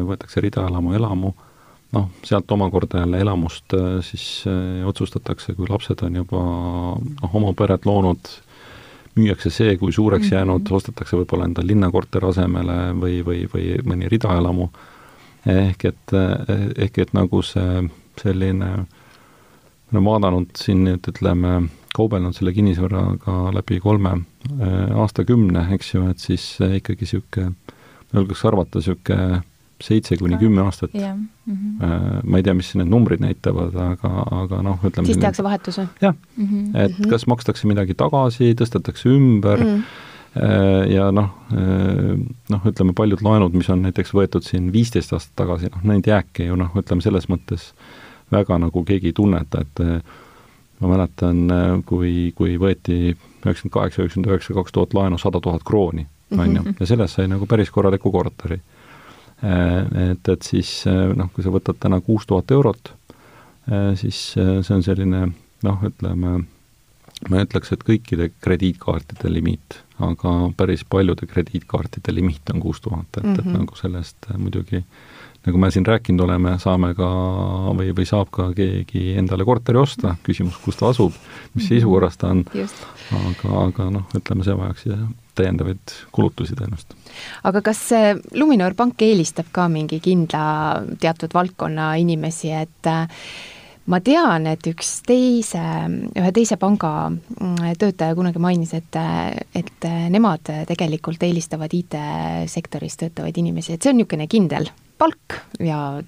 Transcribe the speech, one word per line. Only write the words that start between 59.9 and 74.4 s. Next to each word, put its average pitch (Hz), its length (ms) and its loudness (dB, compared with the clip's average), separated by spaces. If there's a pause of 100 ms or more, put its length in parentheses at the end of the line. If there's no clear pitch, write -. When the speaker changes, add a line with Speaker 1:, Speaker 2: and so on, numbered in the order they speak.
Speaker 1:
et, - 180 -2
et 90 140 2
siis, - 420 -2
äh, 92 300 4
noh, 87 180 0
kui 92 100 -4
sa 95 60 0
võtad 92 300 -2
täna 95 220 2
kuus 107 260 0
tuhat 95 240 0
eurot, 131 420 2 (800)
äh, 101 240 2
siis, - 420 -6
äh, 95 240 2
see 98 140 0
on 90 80 4
selline, 92 500 0 (300)
noh, 101 200 0
ütleme, 90 640 -2 (840)
ma 92 80 4
ei 98 80 4
ütleks, - 280 -4
et - 100 -6
kõikide 87 460 0 (120)
krediitkaartide 87 880 -2
limiit, 85 480 -4 (200)
aga 87 560 0
päris 92 320 0
paljude 95 400 0
krediitkaartide - 880 -4
limiit 87 380 -2
on - 60 -2
kuus - 220 -4
tuhat, 80 260 -6 (100)
et, - 80 -6
et 190 200 0
Speaker 3:
Mhm. 180 120 -2
Speaker 1:
nagu 208 180 -4
sellest, 90 400 -8 (140)
äh, 95 80 -6
muidugi, 92 460 -4 (640)